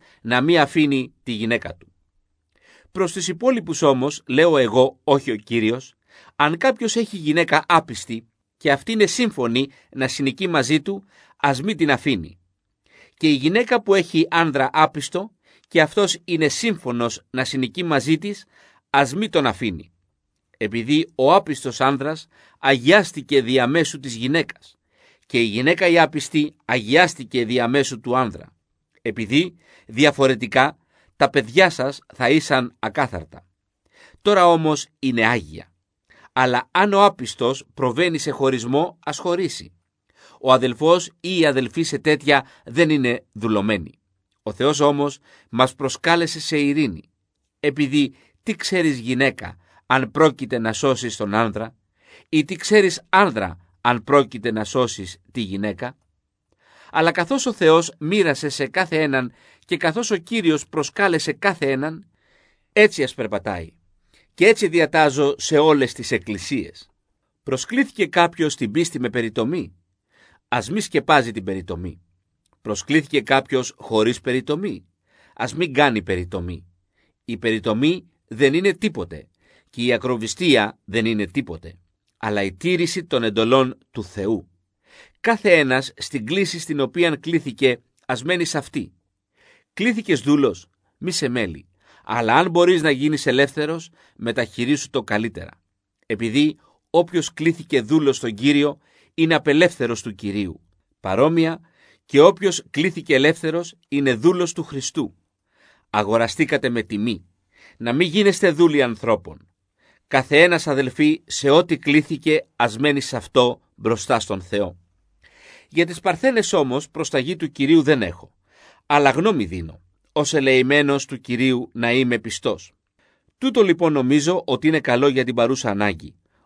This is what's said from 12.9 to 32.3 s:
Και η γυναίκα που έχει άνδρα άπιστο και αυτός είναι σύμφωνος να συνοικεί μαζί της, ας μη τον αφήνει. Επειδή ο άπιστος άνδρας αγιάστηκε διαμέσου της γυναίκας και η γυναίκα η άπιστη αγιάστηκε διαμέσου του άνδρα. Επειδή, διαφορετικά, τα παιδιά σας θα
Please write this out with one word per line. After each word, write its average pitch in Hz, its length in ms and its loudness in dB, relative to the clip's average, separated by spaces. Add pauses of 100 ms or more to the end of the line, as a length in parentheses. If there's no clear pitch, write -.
Και 160 140 0
η 151 40 4
γυναίκα 208 500 0
που 196 120 2
έχει 170 360 2
άνδρα 147 420 0
άπιστο 156 580 -2 (380)
και 165 120 2
αυτός 165 440 0
είναι 160 240 0
σύμφωνος 123 800 -4
να 127 140 -4
συνοικεί 131 400 -4
μαζί 151 340 0
της, 202 260 -10 (460)
ας 139 240 2
μη 208 140 -4
τον 151 180 0
αφήνει. 110 460 -4 (640)
Επειδή 117 580 -2
ο 135 200 4
άπιστος 147 460 -2
άνδρας 139 460 -2 (320)
αγιάστηκε 139 840 2
διαμέσου 131 580 0
της 131 140 -12
γυναίκας 131 640 -6 (480)
και 123 140 0
η 117 40 4
γυναίκα 143 440 0
η 170 100 4
άπιστη 156 560 0 (100)
αγιάστηκε 127 800 0
διαμέσου 123 560 -2
του 120 160 -4
άνδρα. 117 360 -6 (500)
Επειδή, 120 540 -2 (300)
διαφορετικά, 131 920 2 (400)
τα 139 140 2
παιδιά 143 400 2
σας 135 300 -6 (140)
θα 123 160 0